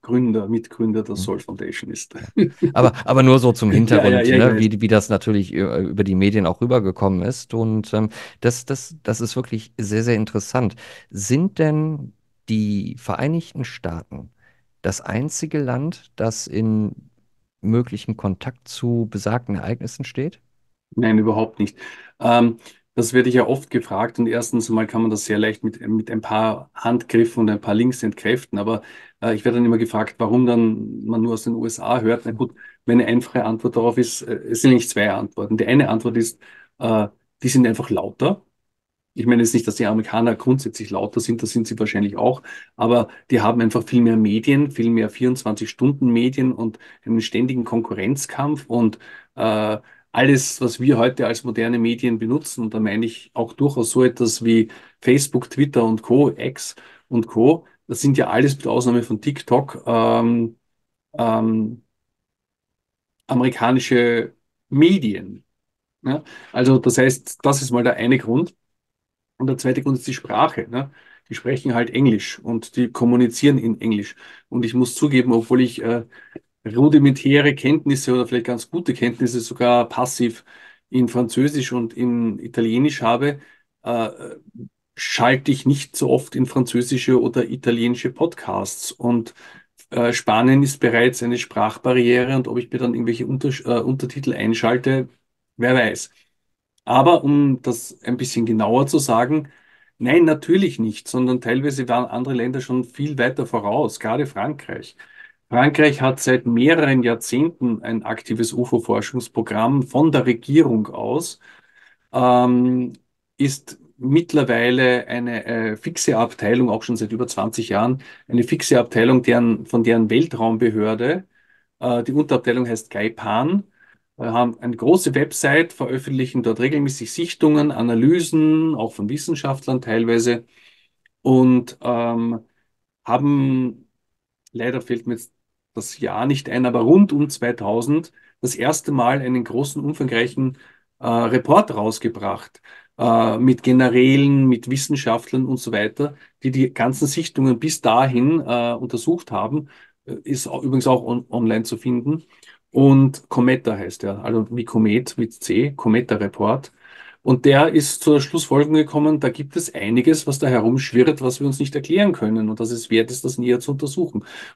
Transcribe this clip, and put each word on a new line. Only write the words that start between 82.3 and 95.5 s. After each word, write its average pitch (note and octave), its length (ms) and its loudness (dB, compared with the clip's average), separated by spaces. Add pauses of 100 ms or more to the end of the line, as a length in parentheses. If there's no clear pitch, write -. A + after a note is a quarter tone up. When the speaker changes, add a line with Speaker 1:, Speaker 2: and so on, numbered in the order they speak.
Speaker 1:
Italienisch A#2+ 640 -2
habe, C3+ 380 0 (440)
äh, A#2 260 -4 (840)
schalte C3+ 560 0
ich C3+ 140 -2
nicht - 300 0
so C3+ 140 -2
oft B2+ 260 -2
in C3 100 0
französische B2 760 0
oder A#2+ 280 -2
italienische A#2+ 640 -2
Podcasts. - 800 -6
Und, A#2+ 420 -2 (580)
äh, A#2+ 220 0
Spanien B2+ 500 4
ist C#3 160 -2
bereits A#2+ 440 2
eine A#2+ 140 -2
Sprachbarriere B2 960 0
und B2+ 120 0
ob A#2 100 -6
ich A#2+ 140 -6
mir B2+ 80 -4
dann B2 140 0
irgendwelche A#2+ 340 -2
Unter-, C3 520 -2
äh, - 20 -2
Untertitel C3 520 -4
einschalte, B2+ 760 0 (480)